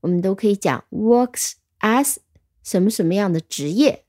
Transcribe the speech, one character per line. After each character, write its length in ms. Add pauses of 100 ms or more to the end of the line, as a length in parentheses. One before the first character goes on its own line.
我 40
们 160
都 140
可 100
以 80
讲， 340
“works 640 (260)
as 380 (440)
什 180
么 80
什 160
么 100
样 180
的 80
职 300
业” 380